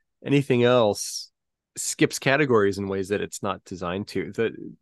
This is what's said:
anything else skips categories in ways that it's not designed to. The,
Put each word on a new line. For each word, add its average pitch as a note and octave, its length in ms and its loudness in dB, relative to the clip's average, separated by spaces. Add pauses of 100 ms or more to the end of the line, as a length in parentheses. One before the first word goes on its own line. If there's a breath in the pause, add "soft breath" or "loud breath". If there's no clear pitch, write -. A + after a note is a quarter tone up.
(240)
anything C3+ 400 2
else A#2+ 680 2 (460)
skips - 420 -2
categories B2 600 2
in G2 100 -4
ways F#2+ 200 -4
that G2 120 0
it's - 220 -8
not F#2+ 220 -4
designed F2+ 440 -6
to. F#2 240 -4
The, G#2+ 200 -2 (300)